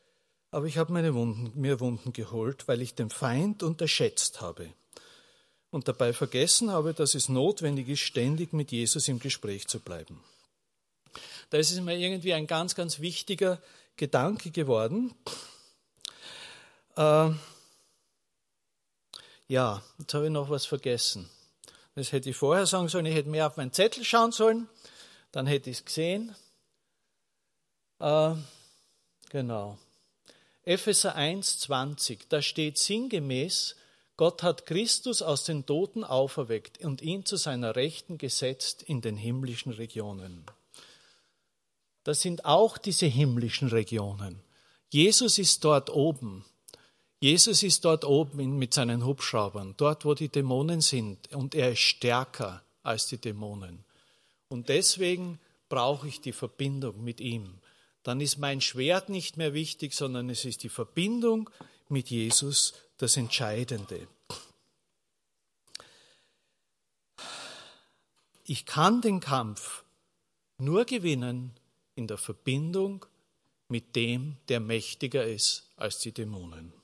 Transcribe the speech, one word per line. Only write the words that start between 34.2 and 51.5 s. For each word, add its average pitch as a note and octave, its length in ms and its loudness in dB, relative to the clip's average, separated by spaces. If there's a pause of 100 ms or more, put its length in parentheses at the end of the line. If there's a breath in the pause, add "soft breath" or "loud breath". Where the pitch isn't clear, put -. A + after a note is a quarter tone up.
hat F3 240 0
Christus A3+ 540 0
aus D3+ 240 0
den D3+ 200 -2
Toten F#3+ 380 -2
auferweckt C3 800 -2
und C#3 180 -4
ihn F#3 240 -6
zu G3+ 120 -2
seiner B2 380 -2
Rechten D3+ 420 -2
gesetzt - 680 -4
in C3+ 180 -2
den G#2+ 160 -4
himmlischen A#2+ 540 -4
Regionen. G2+ 760 -10 (1600 soft breath)
Das D3+ 180 0
sind F3 240 -4
auch F#3 320 6
diese E3+ 300 2
himmlischen A#2+ 640 2
Regionen. G2+ 720 -2 (480 soft breath)
Jesus G3+ 500 6
ist - 240 4
dort D3 260 6
oben. C3 560 0 (760 loud breath)
Jesus E3+ 440 6
ist F#3 220 2
dort D#3+ 200 4
oben C#3+ 340 4
in, C#3 180 0
mit B2+ 160 0
seinen A#2+ 320 2
Hubschraubern, G#2 720 -2
dort, D3+ 280 2
wo D3 80 4
die C#3+ 160 -2
Dämonen C#3 520 2
sind. G#2+ 520 0
Und C#3 220 -6